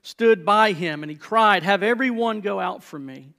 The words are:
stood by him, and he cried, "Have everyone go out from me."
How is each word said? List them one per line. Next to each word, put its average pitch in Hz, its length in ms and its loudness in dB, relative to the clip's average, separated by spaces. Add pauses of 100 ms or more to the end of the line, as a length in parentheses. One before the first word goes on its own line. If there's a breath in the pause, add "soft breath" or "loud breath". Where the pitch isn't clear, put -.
stood 226 420 2
by 214 260 4
him, 156 320 -6
and 151 80 -12
he 151 60 -14
cried, 208 480 2
"Have 196 180 2
everyone 233 580 -2
go 196 200 -6
out 185 240 -8
from 143 200 -14
me." 135 340 -18